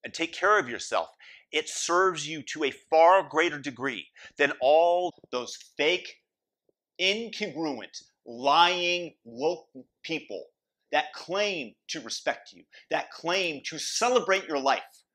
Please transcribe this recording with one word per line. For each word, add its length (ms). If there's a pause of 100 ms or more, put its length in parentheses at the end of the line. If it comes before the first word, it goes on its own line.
and 100
take 200
care 260
of 100
yourself, 420 (420)
it 160
serves 580
you 160
to 220
a 80
far 500
greater 360
degree 520 (260)
than 240
all 540 (160)
those 260 (200)
fake, 460 (800)
incongruent, 1000 (240)
lying, 960
woke 460 (340)
people 440 (440)
that 220
claim 640 (120)
to 140
respect 520
you, 120 (260)
that 220
claim 520
to 140
celebrate 720
your 100
life 460 (100)